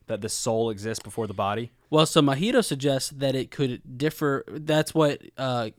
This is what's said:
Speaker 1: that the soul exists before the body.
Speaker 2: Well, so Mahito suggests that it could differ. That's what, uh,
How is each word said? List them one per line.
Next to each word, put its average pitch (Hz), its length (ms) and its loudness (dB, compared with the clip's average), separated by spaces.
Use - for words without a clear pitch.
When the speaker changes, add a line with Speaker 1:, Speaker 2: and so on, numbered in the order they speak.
Speaker 1:
that 104 140 -6
the 107 80 -6
soul 113 400 0
exists 107 340 -6
before 110 240 -6
the 104 60 -10
body. 104 380 -2
Speaker 2:
Well, 156 160 6
so 156 160 4
Mahito 185 420 2
suggests 135 460 -2
that 135 260 -2
it 123 160 -4
could 127 460 -4
differ. 143 500 0
That's 151 460 0
what, 151 280 2
uh, 123 420 -2